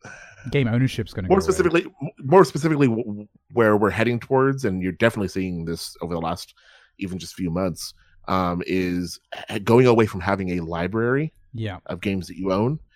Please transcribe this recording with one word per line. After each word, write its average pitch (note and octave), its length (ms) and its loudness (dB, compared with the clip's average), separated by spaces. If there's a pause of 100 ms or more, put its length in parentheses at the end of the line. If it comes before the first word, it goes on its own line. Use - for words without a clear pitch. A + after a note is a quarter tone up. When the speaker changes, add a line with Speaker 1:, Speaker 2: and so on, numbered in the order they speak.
(520)
Speaker 1:
Game C#3 160 2
ownership's A#2+ 440 0
gonna - 160 -6
Speaker 2:
more F#3+ 120 6
Speaker 1:
go F#3 40 0
away. F#3 80 2
Speaker 2:
specifically, E3+ 300 2 (180)
m-, D#3+ 80 -8 (100)
more E3 260 6
specifically, D3 420 0
w-, A2+ 180 0
w-, G#2 240 -10 (240)
where G#2+ 240 6
we're G2+ 140 4
heading A#2 300 0
towards, C3+ 440 0
and F#2 180 -2
you're F#2 100 -2
definitely G#2+ 360 0
seeing F#2 360 -6
this E2 360 -8
over F2 140 -6
the E2 60 -4
last E2 340 -8 (440)
even F#2 200 -8
just E2+ 160 -14
few F2+ 160 -6
months, F2 420 -4 (360)
um, F2+ 380 -2
is F2+ 520 -4 (320)
h-, G#2 140 -6
going A#2+ 220 6
away A2+ 200 6
from G2 140 -6
having F#2 380 -2
a - 40 -4
library A2+ 680 -2 (220)
Speaker 1:
Yeah. G#2+ 320 -8
Speaker 2:
of F2 140 -10
games F#2+ 280 -4
that F2 80 -16
you F#2+ 160 -2
own A#2+ 260 0 (180)